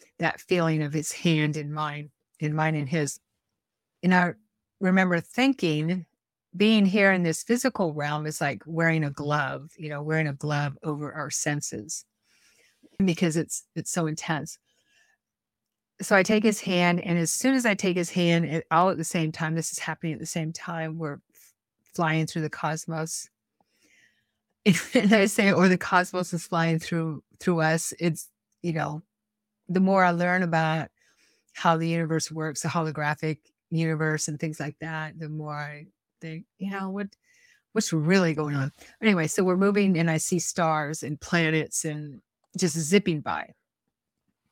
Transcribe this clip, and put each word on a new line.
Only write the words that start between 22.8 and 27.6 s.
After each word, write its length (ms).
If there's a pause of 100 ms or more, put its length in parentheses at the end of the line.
<laughs> 280
And 200
I 120
say, 260
"Or 160
the 100
cosmos 540
is 140
flying 340
through, 420 (160)
through 220